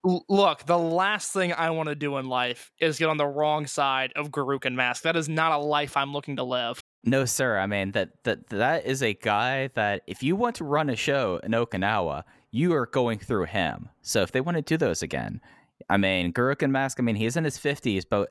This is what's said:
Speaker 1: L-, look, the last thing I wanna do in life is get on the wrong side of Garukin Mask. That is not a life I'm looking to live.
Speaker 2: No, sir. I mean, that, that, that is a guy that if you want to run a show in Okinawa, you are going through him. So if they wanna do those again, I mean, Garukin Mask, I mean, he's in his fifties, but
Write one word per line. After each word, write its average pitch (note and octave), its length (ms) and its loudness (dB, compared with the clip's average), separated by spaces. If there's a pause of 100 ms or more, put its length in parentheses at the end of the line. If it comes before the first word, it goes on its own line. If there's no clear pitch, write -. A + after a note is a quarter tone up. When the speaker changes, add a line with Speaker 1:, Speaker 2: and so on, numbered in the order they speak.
Speaker 1:
L-, F3+ 220 0
look, G3 380 4
the F3 120 4
last F3+ 540 0
thing F3+ 220 0
I E3 160 0
wanna D#3 240 -2
do C#3+ 240 -4
in C3 80 -4
life B2 440 -2 (100)
is D#3 180 2
get E3 100 2
on D#3 80 2
the D3 100 2
wrong D3+ 400 0
side C3 480 0
of D3 160 -6
Garukin C3+ 460 -2
Mask. B2 260 0
That E3 140 0
is D#3 120 0
not D#3+ 240 2
a D3 120 0
life D3 320 0
I'm C#3 160 0
looking C#3+ 240 -6
to C3 60 -4
live. B2 400 -4 (200)
Speaker 2:
No, C3 220 2
sir. A#2+ 340 0
I F#2+ 80 0
mean, G2+ 260 -2
that, - 320 -2
that, - 260 -2
that B2 340 0
is C3+ 180 -2
a G#2+ 120 0
guy B2 540 0
that G#2 380 0
if - 160 -10
you E3 140 2
want A#3 200 0
to E3 80 -8
run D3 260 0
a A#2 60 0
show B2 460 0
in G#2+ 100 -2
Okinawa, G2 720 0 (260)
you E3 240 2
are B2+ 120 0
going A#2+ 320 0
through G2 280 -2
him. D#2+ 420 -2 (140)
So - 180 0
if F2+ 120 0
they C3 100 0
wanna E3 180 0
do D#3 160 0
those A#2+ 260 2
again, B1+ 380 -6 (480)
I G2 80 2
mean, F#2 360 2
Garukin C3+ 400 0
Mask, C3+ 280 -2
I - 20 2
mean, A2+ 140 2
he's A2+ 220 0
in E3 60 0
his C#3+ 120 -2
fifties, A#2 480 -2
but G2+ 260 0